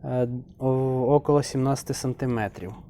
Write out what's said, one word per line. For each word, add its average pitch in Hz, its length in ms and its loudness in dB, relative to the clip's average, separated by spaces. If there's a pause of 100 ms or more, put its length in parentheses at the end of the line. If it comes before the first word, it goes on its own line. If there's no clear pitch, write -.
е, 127 240 0 (300)
о-, 131 520 0
около 147 340 4
сімнадцяти 135 500 -2
сантиметрів. 117 800 -4 (160)